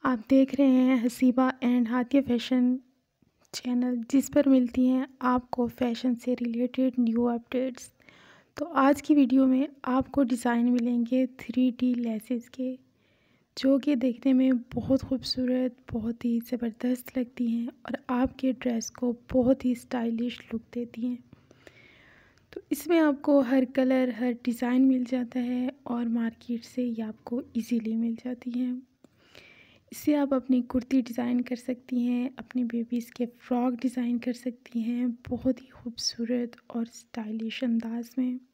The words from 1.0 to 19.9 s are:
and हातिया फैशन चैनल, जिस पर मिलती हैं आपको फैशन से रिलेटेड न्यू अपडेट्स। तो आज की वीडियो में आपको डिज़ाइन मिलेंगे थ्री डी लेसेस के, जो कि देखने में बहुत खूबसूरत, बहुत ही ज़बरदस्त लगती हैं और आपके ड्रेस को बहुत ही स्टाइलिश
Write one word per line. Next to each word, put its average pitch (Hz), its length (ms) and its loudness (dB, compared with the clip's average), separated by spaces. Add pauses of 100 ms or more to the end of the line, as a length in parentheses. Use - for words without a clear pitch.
and 247 280 2
हातिया 254 340 2
फैशन 247 560 0 (760)
चैनल, 247 560 -2
जिस 269 180 2
पर 285 200 2
मिलती 254 380 4
हैं 262 220 0 (140)
आपको 247 460 -2
फैशन 240 460 -2
से 247 200 -2
रिलेटेड 247 640 -2
न्यू 233 260 2
अपडेट्स। 247 680 -4 (640)
तो 294 80 -4
आज 285 360 2
की - 140 2
वीडियो 269 320 6
में 262 220 2 (160)
आपको 262 380 0
डिज़ाइन 240 480 2
मिलेंगे 240 560 2
थ्री 254 440 0
डी 247 240 0
लेसेस 233 540 -4
के, 254 300 -6 (800)
जो 269 200 4
कि 294 180 0
देखने 240 360 0
में 262 260 4
बहुत 247 440 -2
खूबसूरत, 254 760 -2 (160)
बहुत 233 320 -6
ही 233 160 0
ज़बरदस्त 240 800 -4
लगती 247 320 -4
हैं 233 180 -2
और - 300 -10 (120)
आपके 262 420 0
ड्रेस 240 380 -4
को 240 260 -4 (160)
बहुत 262 320 4
ही 254 100 2
स्टाइलिश 233 680 -4 (120)